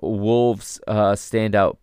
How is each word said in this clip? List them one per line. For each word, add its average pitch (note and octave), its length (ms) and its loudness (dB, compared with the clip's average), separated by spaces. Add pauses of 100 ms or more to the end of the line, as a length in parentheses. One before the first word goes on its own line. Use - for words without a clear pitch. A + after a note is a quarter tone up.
Wolves, A2 880 0
uh, G#2+ 240 2
standout, G#2 720 0